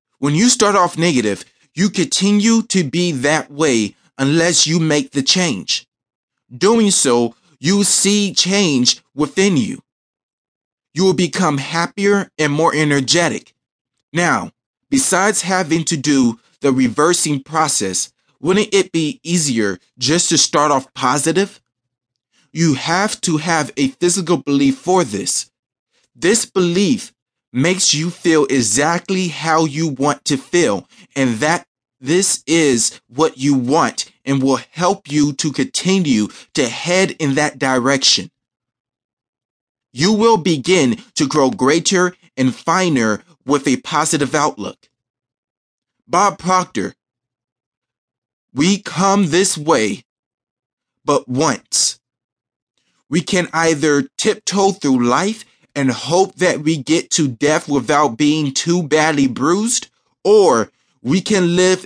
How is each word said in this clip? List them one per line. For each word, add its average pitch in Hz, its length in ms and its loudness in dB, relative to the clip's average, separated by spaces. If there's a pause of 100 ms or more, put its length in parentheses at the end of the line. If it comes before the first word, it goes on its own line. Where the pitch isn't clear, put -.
(200)
When 147 160 0
you 220 120 4
start 202 280 2
off 175 220 2
negative, 123 460 0 (300)
you 196 160 0
continue 208 720 0
to 185 200 0
be 170 280 -2
that 143 400 -2
way 135 440 0 (220)
unless 165 480 2
you 160 140 0
make 147 320 0
the 139 120 -2
change. 143 640 -4 (680)
Doing 208 360 2
so, 120 440 0 (240)
you 196 240 0
see 202 500 0
change 175 680 0 (120)
within 160 440 0
you. 107 240 -2 (1120)
You 175 120 0
will 190 80 4
become 151 440 -2
happier 170 800 -2
and 151 140 0
more 156 240 0
energetic. 147 800 0 (560)
Now, 151 400 -2 (380)
besides 185 540 0
having 170 420 -2
to 170 100 -4
do 131 460 0 (180)
the 139 140 0
reversing 143 720 0
process, 143 680 -4 (300)
wouldn't 190 320 0
it 196 180 0
be 160 320 -4
easier 127 560 -2 (180)
just 139 320 0
to 156 80 2
start 147 320 2
off 135 240 -2
positive? 156 680 -2 (920)
You 160 220 0
have 180 480 -4
to 160 160 -2
have 151 400 -2
a 139 100 0
physical 175 480 -2
belief 139 420 0
for 175 280 0
this. - 440 -6 (640)
This 175 320 0
belief 175 680 0 (400)
makes 165 400 0
you 160 160 -4
feel 160 400 2
exactly 160 800 0
how 156 340 0
you 160 240 -2
want 139 380 -2
to 143 100 -2
feel, 135 540 -2 (260)
and 123 240 -2
that 160 260 -2 (360)
this 170 440 -2
is 143 640 0
what 143 300 -2
you 139 160 0
want 131 580 -2 (140)
and 135 180 -2
will 131 160 0 (120)
help 175 380 -2
you 147 220 0
to 143 220 -4
continue 143 720 0 (260)
to 131 140 0
head 175 440 -2
in 139 240 -4
that 147 220 -2
direction. 131 720 0 (1600)
You 165 200 2
will 220 240 4
begin 156 640 0 (120)
to 147 120 0
grow 135 220 2
greater 165 680 0 (220)
and 131 180 0
finer 147 680 0 (220)
with 139 220 0
a 131 140 0
positive 147 520 -2
outlook. 147 560 -4 (1200)
Bob 185 320 2
Proctor, 170 560 -2 (1600)
"We 175 280 2
come 196 500 0
this 185 260 0
way 147 480 -2 (960)
but 143 240 -2
once." 127 720 -2 (1080)
We 175 100 0
can 180 320 -2
either 151 560 0 (100)
tiptoe 196 540 0
through 131 340 0
life 170 380 0 (320)
and 135 160 0
hope 175 460 0
that 170 260 0
we 160 140 0
get 143 340 -2
to 151 160 0
death 147 400 -2
without 143 500 0
being 151 360 0
too 170 300 -2
badly 151 440 2
bruised, 170 600 -2 (360)
or 185 480 4 (300)
we 156 180 0
can 180 380 0
live 185 280 2